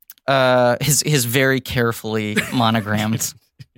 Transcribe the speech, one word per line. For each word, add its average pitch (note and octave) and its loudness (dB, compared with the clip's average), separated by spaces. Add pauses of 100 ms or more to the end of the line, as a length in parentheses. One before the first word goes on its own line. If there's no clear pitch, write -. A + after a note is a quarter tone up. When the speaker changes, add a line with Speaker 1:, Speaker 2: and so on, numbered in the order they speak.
(280)
Speaker 1:
Uh, B2+ 4
his, C#3+ 0
his D3 2
very C3+ 2
carefully A2 -4 (100)
Speaker 2:
<laughs> - -12
Speaker 1:
monogrammed A2 0 (460)